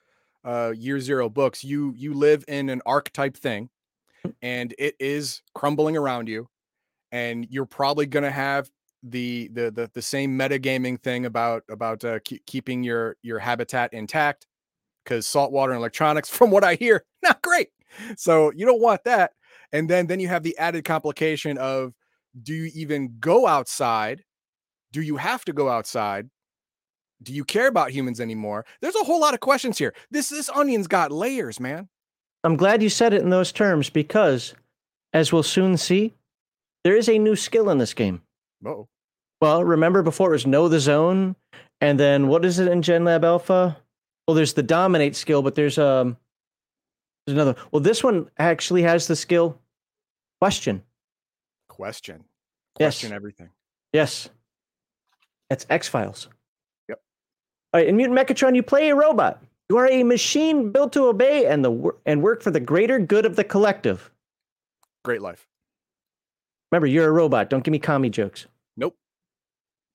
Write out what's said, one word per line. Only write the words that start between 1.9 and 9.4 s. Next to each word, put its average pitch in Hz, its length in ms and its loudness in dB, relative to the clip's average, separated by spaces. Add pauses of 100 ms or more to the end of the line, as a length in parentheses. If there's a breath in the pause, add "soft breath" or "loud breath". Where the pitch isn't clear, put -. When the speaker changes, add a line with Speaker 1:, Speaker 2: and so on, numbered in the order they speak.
Speaker 1:
you 143 180 -10
live 147 340 2
in 139 220 -6
an 127 160 -6
archetype 139 500 -4
thing. 117 320 -8 (720 loud breath)
And 123 360 -8
it 143 200 -6
is 139 440 -6 (120)
crumbling 151 420 -2
around 123 320 -4
you, 110 200 -10 (640)
and 120 380 -6
you're 131 160 -6
probably 143 400 -2
gonna 143 240 -2
have 139 400 -4 (320)
the, 123 500 -8